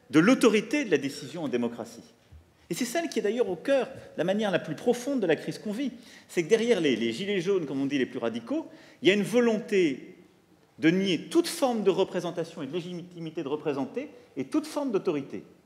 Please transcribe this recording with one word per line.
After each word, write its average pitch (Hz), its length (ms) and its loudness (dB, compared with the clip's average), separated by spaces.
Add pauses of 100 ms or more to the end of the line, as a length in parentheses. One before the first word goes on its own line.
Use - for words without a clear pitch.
de 151 100 8
l'autorité 233 640 6
de 208 80 -2
la 147 60 6
décision 139 460 -6
en 143 40 -4
démocratie. 117 560 -4 (680)
Et 185 40 -6
c'est 254 100 -4
celle 330 240 -2
qui - 120 -4
est - 20 0
d'ailleurs 214 260 0
au 185 80 -4
cœur, 269 340 0 (280)
la 156 80 0
manière 202 260 0
la 165 80 2
plus 156 160 -6
profonde 247 460 0
de 190 40 0
la 160 120 4
crise - 200 -8
qu'on 208 140 -8
vit. 247 220 -4 (340)
C'est 180 160 -2
que 156 60 -6
derrière 220 320 4
les, 135 160 4
les 113 160 -2
gilets 196 260 -2
jaunes, 180 260 0
comme 135 140 -4
on 139 60 0
dit, 139 120 -2
les 123 80 2
plus 123 140 -8
radicaux, 233 480 -4 (340)
il - 60 4
y 180 40 8
a - 20 4
une 208 100 2
volonté 196 920 0 (640)
de 147 100 4
nier 190 400 2
toute 339 180 2
forme 240 360 -2
de 185 80 4
représentation 170 680 -4
et 135 60 -6
de 135 60 -10
légitimité 170 680 -8
de 135 40 -6
représenter 147 600 -4 (260)
et 139 100 -4
toute 302 220 -2
forme 277 240 -4
d'autorité. 147 520 -2 (220)